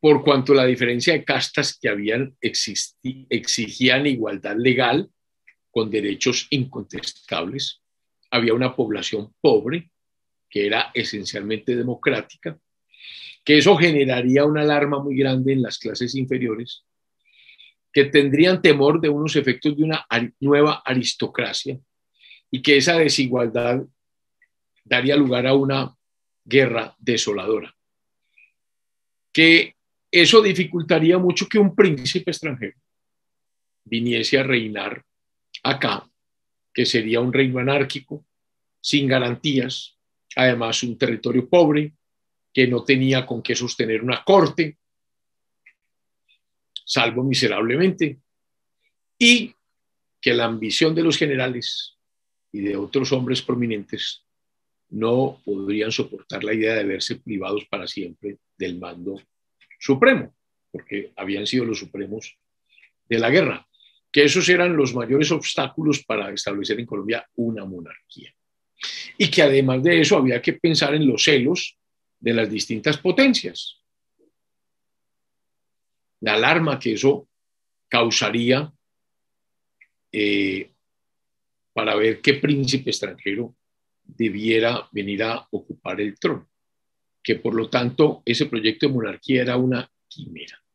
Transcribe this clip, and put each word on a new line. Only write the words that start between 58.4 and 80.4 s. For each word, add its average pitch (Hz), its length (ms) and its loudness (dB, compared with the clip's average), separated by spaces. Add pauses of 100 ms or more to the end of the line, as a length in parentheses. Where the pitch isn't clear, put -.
del 90 220 -8
mando 87 420 -12 (600)
supremo, 160 540 2 (380)
porque 101 420 -12
habían 98 320 -6
sido 127 180 -2
los 113 140 -4
supremos 98 580 -12 (720)
de 113 100 0
la 113 120 2
guerra, 139 380 0 (420)
que 143 140 6
esos 151 240 2
eran 175 280 4
los 127 180 0
mayores 135 360 0
obstáculos 151 760 -2
para 101 280 -4
establecer 101 480 -6
en 113 60 -8
Colombia 107 500 -6
una 113 280 -4
monarquía. - 720 -18 (840)
Y 196 120 2
que 175 120 4
además 135 420 4
de 170 160 4
eso 156 160 4
había 127 240 2
que 165 140 -2
pensar 151 400 0
en 151 120 2
los 117 160 2
celos 120 560 0 (400)
de 117 140 -4
las 110 180 0
distintas 110 480 -4
potencias, - 800 -2 (2500)
la 110 140 -2
alarma 139 460 2
que 113 140 -2
eso 139 340 0 (600)
causaría, 120 840 -2 (1400)
eh, 101 640 -2 (1000)